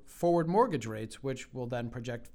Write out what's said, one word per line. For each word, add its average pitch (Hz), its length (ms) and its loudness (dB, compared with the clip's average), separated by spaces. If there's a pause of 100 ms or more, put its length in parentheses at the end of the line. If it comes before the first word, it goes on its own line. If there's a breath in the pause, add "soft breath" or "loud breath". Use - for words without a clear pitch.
forward 170 420 2
mortgage 180 380 4
rates, 110 360 -8
which 135 300 -6
will 123 140 -6
then 120 240 -4
project 120 440 -8